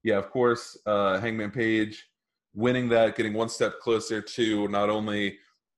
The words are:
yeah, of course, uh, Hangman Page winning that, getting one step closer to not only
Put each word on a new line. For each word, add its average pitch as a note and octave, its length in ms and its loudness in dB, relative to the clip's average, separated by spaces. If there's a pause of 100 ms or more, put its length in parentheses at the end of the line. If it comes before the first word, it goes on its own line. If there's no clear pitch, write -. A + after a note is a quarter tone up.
yeah, G#2+ 140 2
of G2 140 -4
course, A#2+ 460 0 (100)
uh, G2+ 340 2
Hangman A2 300 -4
Page A2 580 -2 (460)
winning B2 360 0
that, A2+ 260 4
getting G#2+ 180 -2
one A2+ 140 0
step - 320 -4
closer A2 400 -2
to G#2+ 480 0
not G2+ 220 0
only G#2 480 -2 (400)